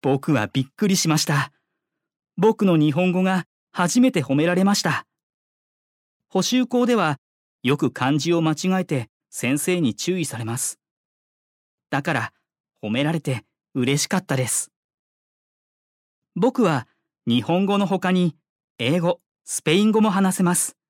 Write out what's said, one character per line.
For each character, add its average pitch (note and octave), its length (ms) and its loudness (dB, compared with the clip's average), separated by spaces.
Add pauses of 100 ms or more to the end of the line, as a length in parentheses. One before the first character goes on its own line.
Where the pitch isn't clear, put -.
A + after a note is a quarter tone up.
僕 C#3 300 -2
は G#2+ 160 2
び C3+ 140 -2
っ C3 40 -2 (120)
く G#3 100 0
り F#3+ 80 2
し E3 140 -2
ま D#3 80 4
し - 80 0
た。 C#3+ 260 -2 (880)
僕 A3 260 2
の F3+ 140 4
日 D3+ 160 2
本 F3+ 180 0
語 F#3 100 -2
が F#3 240 0 (280)
初 F3+ 260 0
め B3+ 140 4
て D#3 100 0
褒 C3+ 100 -2
め D3 120 2
ら F3 100 0
れ F#3 80 2
ま G3+ 100 4
し - 80 -2
た。 - 240 -2 (1200)
補 F#3+ 120 0
習 B3+ 240 0
校 B3 200 2
で A#3+ 100 2
は D#3+ 240 0 (440)
よ C3 120 2
く C#3 160 -2
漢 C#3 260 0
字 D3+ 140 -2
を E3+ 100 2
間 D#3 120 0
違 F#3 280 -2
え F3+ 40 -4
て C3 240 -6 (200)
先 C3+ 300 -2
生 F3+ 220 -2
に A#2 120 0
注 F#3 240 -4
意 E3+ 60 -4
さ C3 140 -8
れ A#2 80 -8
ま A#2 120 -6
す。 - 220 -8 (1120)
だ C#3 120 -2
か D#3 120 -4
ら A#2 200 -4 (480)
褒 G#2 80 -8
め B2 140 -2
ら D#3 80 0
れ E3 80 -2
て C3 260 -6 (300)
嬉 C#3 260 0
し - 60 -4
か F#3+ 120 0
っ F3+ 60 -8
た - 120 -2
で B2 100 -2
す。 - 240 -6 (1600)
僕 B3 300 0
は D3+ 240 0 (400)
日 B2 140 2
本 F3+ 240 0
語 G3+ 120 0
の G3+ 80 2
他 F#3 280 -2
に F3+ 240 0 (400)
英 C#3+ 240 0
語、 E3+ 180 -2 (240)
ス - 200 -8
ペ D#3 120 2
イ G#3 80 4
ン G#3+ 80 2
語 A3 80 2
も G#3+ 120 4
話 F#3+ 260 0
せ F#3 60 0
ま F3+ 120 2
す。 - 220 -4 (120)